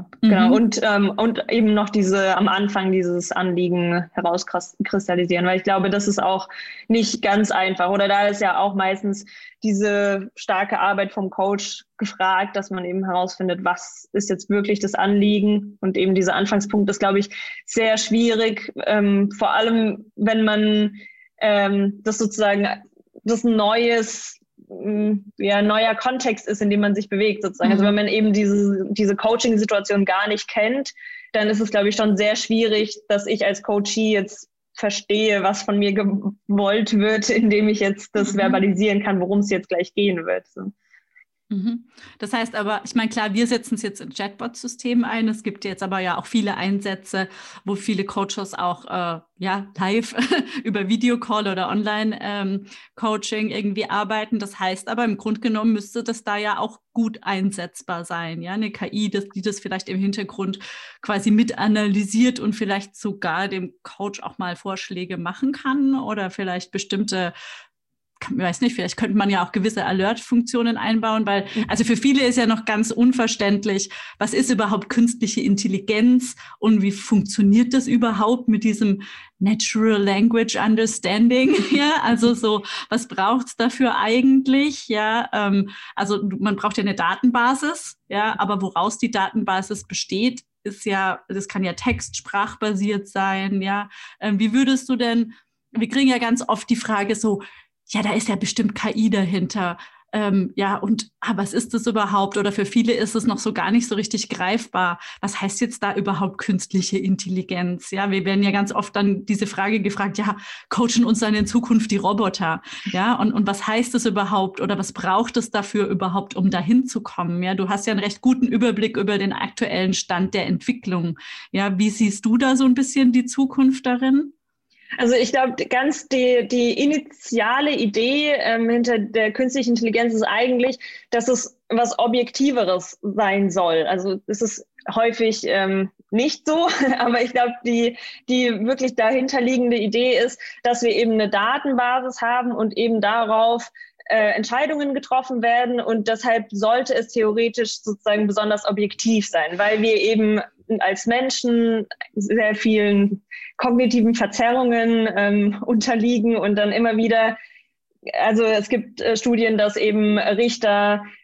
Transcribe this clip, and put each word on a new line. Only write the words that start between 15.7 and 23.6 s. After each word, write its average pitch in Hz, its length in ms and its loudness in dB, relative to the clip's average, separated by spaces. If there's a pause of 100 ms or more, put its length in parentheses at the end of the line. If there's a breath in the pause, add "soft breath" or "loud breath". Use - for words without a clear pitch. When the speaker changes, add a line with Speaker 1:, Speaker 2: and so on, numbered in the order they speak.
Speaker 2:
Und 190 160 -2
eben 190 200 2
dieser 185 180 2
Anfangspunkt 202 560 0
ist, 196 80 -4
glaube 196 220 2
ich, 202 80 -4 (360 loud breath)
sehr 220 340 2
schwierig, 220 760 0 (140)
ähm, 202 440 4
vor 202 240 0
allem, 226 640 0
wenn 220 260 2
man, 214 520 2 (460 loud breath)
ähm, 202 640 2
das 220 160 -2
sozusagen 208 480 0 (560)
das 226 220 -2
neues, 226 960 0 (280)